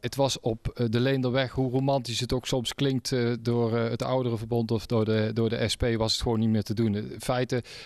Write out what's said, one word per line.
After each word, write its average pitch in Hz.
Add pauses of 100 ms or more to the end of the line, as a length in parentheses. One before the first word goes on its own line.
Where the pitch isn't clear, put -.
Het -
was 135
op, 117
eh, 123
de 120
Leenderweg, 127
hoe 131
romantisch 131
het 123
ook 127
soms 127
klinkt, 135
eh, 120 (100)
door, 117
eh, 117
het 117
Ouderenverbond 117
of 113
door 110
de, 110
door 113
de 113
S -
P, 127 (100)
was 110
het -
gewoon 113
niet 113
meer 110
te 110
doen. 110
In 110
feite 127 (240)